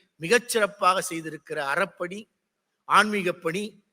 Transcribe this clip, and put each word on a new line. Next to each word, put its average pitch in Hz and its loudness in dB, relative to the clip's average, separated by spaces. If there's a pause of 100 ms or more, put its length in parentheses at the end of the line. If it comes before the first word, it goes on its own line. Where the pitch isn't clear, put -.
(160)
மிகச்சிறப்பாக 196 0
செய்திருக்கிற 160 -10
அறப்பணி, 180 -4 (540)
ஆன்மீக 190 2
பணி 202 -8